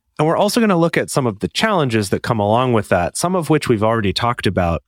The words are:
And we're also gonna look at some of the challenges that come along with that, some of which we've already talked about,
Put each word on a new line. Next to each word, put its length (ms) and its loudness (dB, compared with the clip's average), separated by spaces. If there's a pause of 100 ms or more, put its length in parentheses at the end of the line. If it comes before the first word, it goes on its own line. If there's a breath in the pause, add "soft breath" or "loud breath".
(180)
And 100 0
we're 100 2
also 240 0
gonna 160 2
look 200 0
at 120 -2
some 180 0
of 120 -4
the 80 -4
challenges 640 0
that 140 -2
come 160 0
along 340 2
with 160 0
that, 280 0
some 180 -2
of 140 -4
which 180 0
we've 160 0
already 300 0
talked 340 -2
about, 400 0